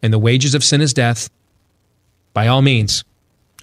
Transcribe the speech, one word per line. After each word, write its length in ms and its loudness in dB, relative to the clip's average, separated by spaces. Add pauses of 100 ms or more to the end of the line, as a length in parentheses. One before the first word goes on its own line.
and 120 0
the 60 2
wages 340 0
of 100 0
sin 160 0
is 140 0
death. 360 -2 (1040)
By 140 0
all 140 2
means, 420 0 (600)